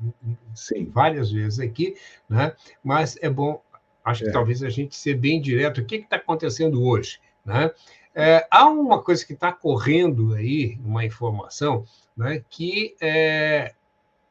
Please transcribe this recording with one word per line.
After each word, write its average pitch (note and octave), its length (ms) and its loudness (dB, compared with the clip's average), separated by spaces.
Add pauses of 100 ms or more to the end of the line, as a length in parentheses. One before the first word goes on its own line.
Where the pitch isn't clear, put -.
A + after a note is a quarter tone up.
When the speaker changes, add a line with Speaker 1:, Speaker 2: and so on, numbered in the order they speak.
(540)
Speaker 1:
Sim. F#2 360 -8
Speaker 2:
várias C3 420 0
vezes G#2+ 280 -4
aqui, D3+ 360 -6 (320)
né? C#3 260 0 (300)
Mas D3 380 0
é D#3 80 -2
bom, C#3+ 320 -2 (420)
acho A2+ 200 -2
que G#2+ 60 -2
Speaker 1:
É. G#2 40 -4
Speaker 2:
talvez A#2+ 280 0
a C3 80 -4
gente C#3 260 -6
ser C#3+ 200 -2
bem C#3+ 260 0
direto, C#3 380 0
o A2+ 60 -4
que A3 140 -6
que G#3+ 100 -18
tá F3 80 -2
acontecendo D#3 680 -2
hoje, A#2+ 360 0 (260)
né? C3+ 260 0 (420)
É, D#3+ 380 6
há A#3+ 160 10
uma C#4+ 340 2
coisa F3 240 0
que D#3+ 80 -14
tá F3+ 200 -2
correndo C3 800 2
aí, A2+ 500 -2
uma A2+ 220 -2
informação, A2+ 800 -4 (320)
né, C3+ 320 -6
que, G3 500 -6
é, D#3 720 0 (580)